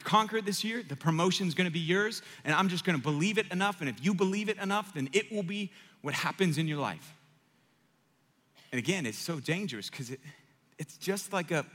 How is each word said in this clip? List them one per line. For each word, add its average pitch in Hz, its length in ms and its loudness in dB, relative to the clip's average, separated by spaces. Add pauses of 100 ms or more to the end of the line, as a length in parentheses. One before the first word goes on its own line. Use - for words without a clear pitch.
conquer 214 340 4
it 208 80 0
this 202 180 0
year. 226 180 -4
The 139 140 -8
promotion's 170 580 2
gonna 185 160 2
be 165 100 -2
yours, 196 440 2 (200)
and 151 120 2
I'm 185 140 6
just 175 140 -2
gonna 170 140 2
believe 151 400 2
it 202 140 0
enough, 190 300 0
and 139 80 -2
if 113 140 -6
you 196 120 4
believe 196 340 2
it 202 80 -2
enough, 202 380 -2
then 135 180 -2
it 214 180 0
will 208 120 -2
be 202 280 -4 (300)
what 143 140 -4
happens 170 420 2
in 160 100 2
your 151 120 -2
life." 98 340 -4 (1600)
And 127 80 -2
again, 160 260 0
it's 110 140 -4
so 165 200 -4
dangerous 143 520 -4
'cause 120 180 -10
it, 135 100 -10 (600)
it's - 180 -12
just 196 340 -4
like 175 200 -2
a 151 120 2 (120)